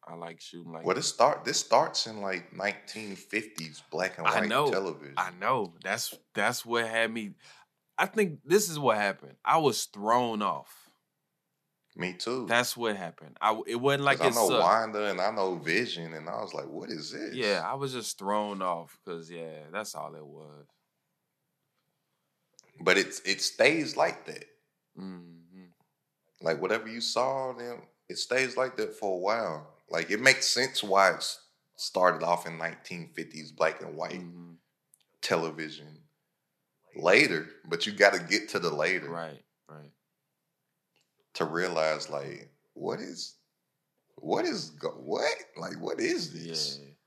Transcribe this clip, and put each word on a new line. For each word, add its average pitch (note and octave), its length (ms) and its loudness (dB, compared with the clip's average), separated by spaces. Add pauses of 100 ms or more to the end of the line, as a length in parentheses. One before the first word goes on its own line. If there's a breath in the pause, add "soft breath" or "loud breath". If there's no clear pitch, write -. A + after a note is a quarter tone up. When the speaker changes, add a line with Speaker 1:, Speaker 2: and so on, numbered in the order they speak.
Speaker 1:
I D#2+ 80 -14
like E2 260 -12
shooting E2+ 320 -14
like E2 140 -8
Speaker 2:
Well, F2+ 80 4
this - 140 -2
start, - 360 4
this C#3+ 140 0
starts - 480 2
in, A2 140 -10
like, F#2+ 320 -6
nineteen G2+ 640 -6
fifties G2+ 760 -6
black F#2 280 -2
and E2+ 100 0
Speaker 1:
I A2 140 4
Speaker 2:
white G#2+ 60 0
Speaker 1:
know. C3+ 220 4
Speaker 2:
television. E2 460 -4
Speaker 1:
I F#2 160 -2
know. G2 500 -2
That's, G#2+ 320 -4 (180)
that's A2 320 0
what A#2 220 0
had A2+ 260 2
me, G#2+ 220 -6 (640 loud breath)
I F3 80 4
think F#3+ 380 0
this F3+ 240 4
is D#3 100 -6
what A#2+ 200 4
happened. G2 460 -2
I D3 120 6
was - 300 4
thrown A2+ 560 2
off. D#2+ 480 -4 (1040)
Speaker 2:
Me F2+ 160 -4
too. A#2 340 -4
Speaker 1:
That's A#2+ 300 2
what A#2 180 -2
happened. - 460 -12
I, A2 260 2
it A#2 100 -2
wasn't C#3 280 2
like C#3 140 4
Speaker 2:
'Cause A#2 180 4
Speaker 1:
it - 20 4
Speaker 2:
I A2+ 40 6
know G2 80 6
Speaker 1:
sucked. C3 120 4
Speaker 2:
Wanda G#2 440 4
and F#2 140 -2
I G2 120 2
know F#2+ 240 0
Vision, E2 560 -2
and D#2 160 -10
I A2+ 140 -6
was F#2+ 100 -10
like, C#2+ 160 -8
"What D2 220 -10
is D2+ 200 -8
this?" G#2+ 240 -8
Speaker 1:
Yeah, G#2 300 2
I G2+ 100 -2
was C3+ 200 -4
just A#2 240 -8
thrown G2+ 420 0
off E2+ 420 -4
'cause, E2 280 -10
yeah, D#2+ 320 -12 (100)
that's G#2 220 -8
all D#2 200 -10
it D#2+ 120 -16
was. D2 400 -20 (2000)
Speaker 2:
But F2+ 200 6
it's, - 220 0
it F#2+ 200 -2
stays D3 560 2
like - 300 0
that. - 180 -14 (560)
Speaker 1:
Mm-hmm. F2 640 -16 (800)
Speaker 2:
Like, E2 180 0
whatever G#2+ 260 0
you A2+ 140 -10
saw, C3 540 -2
then A#2+ 260 -10 (300)
it - 80 -8
stays B2+ 400 0
like C3 180 0
that G#2+ 180 -4
for G2 200 -2
a F2+ 40 -4
while. F#2+ 480 0 (220)
Like, E2+ 220 -2
it G#2 100 0
makes C3 280 6
sense B2+ 340 0
why G2 300 8
it D#2+ 40 -2
s-, - 240 -6 (360)
started F2+ 460 2
off E2+ 240 2
in E2 120 -10
nineteen E2 560 -8
fifties D#2 380 -12
black D#2+ 280 0
and D#2+ 160 -10
white E2 240 -8
Speaker 1:
Mm-hmm. F2 320 -16 (680)
Speaker 2:
television D#2 800 -4 (920)
later, F#2 540 4 (160)
but E2+ 220 -2
you G#2+ 60 -4
gotta G2 260 6
get F2+ 320 -2
to G#2 80 0
the E2+ 120 0
later. D#2+ 380 0
Speaker 1:
Right, E2 340 -10 (260)
right. D2+ 240 -20 (1400)
Speaker 2:
To F2 100 0
realize, D#2+ 640 0
like, C#2+ 420 -8 (220)
what - 280 -6
is, - 340 -12 (840)
what G#3+ 300 0
is, A3+ 240 -6
go-, D#2+ 180 -6 (100)
what? D2 360 -2 (240)
Like, F2 200 -8
what - 220 -4
is - 320 -2
this? E2 500 -6
Speaker 1:
Yeah. C#2 60 -20 (180)